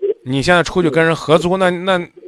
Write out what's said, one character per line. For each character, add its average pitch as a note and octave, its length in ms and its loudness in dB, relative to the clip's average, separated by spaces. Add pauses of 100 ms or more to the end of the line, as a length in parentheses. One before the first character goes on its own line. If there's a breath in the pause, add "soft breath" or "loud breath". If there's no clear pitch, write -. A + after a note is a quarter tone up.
(260)
你 C3 160 -2
现 E3 120 2
在 F3 80 4
出 F3+ 200 -2
去 E3 80 2
跟 D3 120 0
人 E3 140 2
合 D3 220 0
租， F3+ 180 0
那， F#3+ 140 0
那 F3+ 280 -2 (300)